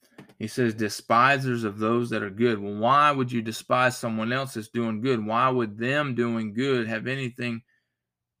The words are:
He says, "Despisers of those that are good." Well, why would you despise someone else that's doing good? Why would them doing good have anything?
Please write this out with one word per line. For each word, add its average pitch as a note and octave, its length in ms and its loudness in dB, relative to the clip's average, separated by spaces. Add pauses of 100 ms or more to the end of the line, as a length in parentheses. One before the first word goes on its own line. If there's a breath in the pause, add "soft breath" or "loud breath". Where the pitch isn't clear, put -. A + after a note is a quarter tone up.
(380 loud breath)
He G#2+ 100 -6
says, A#2 260 0
"Despisers A#2+ 920 2
of G2+ 140 -4
those A#2 320 2
that G#2+ 120 -2
are G#2 80 -6
good." A2 280 2
Well, G2+ 180 -6
why C#3 360 6
would C3 180 0
you A#2+ 120 -2
despise B2+ 540 0
someone A2+ 360 -4
else C3 220 -4
that's G#2+ 140 -6
doing A2+ 320 -2
good? A#2+ 240 0
Why A#2 260 2
would A2+ 260 0
them C3+ 380 -2
doing A#2 400 -2
good B2 340 0
have A2+ 180 -6
anything? B2 560 -6 (800)